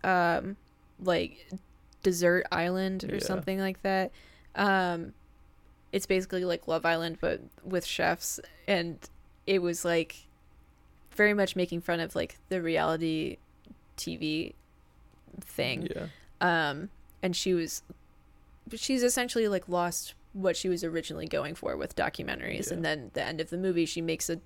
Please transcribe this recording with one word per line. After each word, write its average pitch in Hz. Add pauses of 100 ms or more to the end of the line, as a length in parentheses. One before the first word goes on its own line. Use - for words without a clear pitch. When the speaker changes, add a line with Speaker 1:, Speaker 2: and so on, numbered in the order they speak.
Speaker 1:
um, 180 (440)
like, 175 (560)
Desert 175
Island 185
or 196
Speaker 2:
Yeah. 196
Speaker 1:
something 190
like 190
that. 190 (440)
Um, 185 (800)
it's 196
basically 185
like 170
Love 165
Island, 165
but - (240)
with 185
chefs, - (280)
and 170 (500)
it 190
was, 175
like, 170 (880)
very 208
much 196
making 175
fun 170
of, 165
like, 165 (120)
the 185
reality 160 (580)
T 165
V 156 (840)
thing. -
Speaker 2:
Yeah. 165 (340)
Speaker 1:
Um, 165 (320)
and 180
she 185
was, 165 (920)
she's 254
essentially, 247
like, 190
lost 175 (200)
what 185
she 190
was 170
originally 160
going 151
for -
with -
documentaries. -
Speaker 2:
Yeah. 175
Speaker 1:
And 165
then 151
the -
end 156
of 160
the 175
movie, 180
she 165
makes 160
a 170